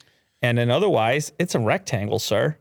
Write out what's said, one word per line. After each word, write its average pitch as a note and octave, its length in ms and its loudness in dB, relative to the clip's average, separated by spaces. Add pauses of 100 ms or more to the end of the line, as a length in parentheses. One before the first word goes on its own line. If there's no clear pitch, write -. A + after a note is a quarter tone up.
(400)
And A#2+ 160 0
then A#2+ 140 2
otherwise, C#3 680 2
it's F3 160 -2
a - 60 0
rectangle, G#2+ 580 -2
sir. B2 420 0